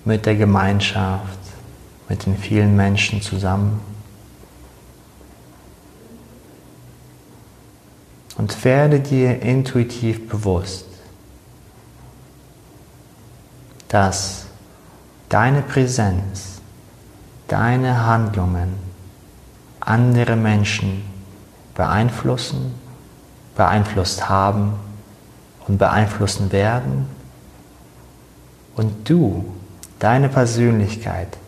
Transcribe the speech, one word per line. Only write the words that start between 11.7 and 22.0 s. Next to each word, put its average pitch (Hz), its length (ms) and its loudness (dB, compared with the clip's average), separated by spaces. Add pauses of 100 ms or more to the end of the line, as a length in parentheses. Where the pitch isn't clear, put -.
dass - 580 -2 (840)
deine 131 340 2
Präsenz, 110 1000 -2 (880)
deine 120 580 2
Handlungen 92 680 0 (1040)
andere 120 560 2
Menschen 104 680 0 (720)
beeinflussen, 127 1000 -2 (840)